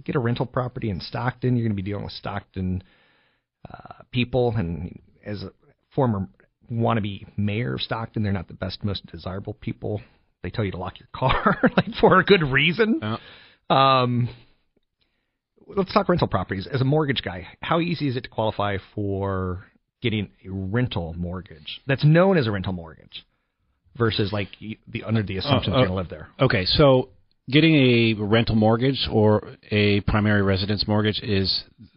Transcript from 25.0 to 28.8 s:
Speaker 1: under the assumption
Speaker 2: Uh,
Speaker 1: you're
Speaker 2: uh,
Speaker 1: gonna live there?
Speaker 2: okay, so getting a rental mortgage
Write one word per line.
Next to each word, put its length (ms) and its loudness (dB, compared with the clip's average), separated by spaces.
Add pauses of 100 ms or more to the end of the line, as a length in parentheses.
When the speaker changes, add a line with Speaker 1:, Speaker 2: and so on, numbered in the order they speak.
Speaker 1:
under 180 2
the 140 -4
assumption 340 0
Speaker 2:
Uh, 60 0
Speaker 1:
you're 80 4
Speaker 2:
uh, 40 2
Speaker 1:
gonna 120 -2
live 80 -6
there? 200 -14 (120)
Speaker 2:
okay, 240 2
so 460 4 (400)
getting 240 6
a 400 4
rental 400 2
mortgage 580 2